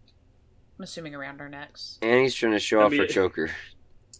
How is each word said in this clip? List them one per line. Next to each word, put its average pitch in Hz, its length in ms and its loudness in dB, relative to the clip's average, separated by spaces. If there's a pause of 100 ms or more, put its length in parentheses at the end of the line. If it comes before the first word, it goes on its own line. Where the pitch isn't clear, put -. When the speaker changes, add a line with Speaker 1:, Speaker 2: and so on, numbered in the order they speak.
(760)
Speaker 1:
I'm 190 60 -14
assuming 160 320 -12
around 139 260 -14
our 143 80 -14
necks. 147 520 -16
Speaker 2:
Annie's 123 340 4
trying 113 180 0
to 104 60 2
show 107 220 2
Speaker 3:
I - 20 10
Speaker 2:
off 104 80 6
her 98 80 0
Speaker 3:
mean 95 100 2
Speaker 2:
choker. 90 400 0 (720)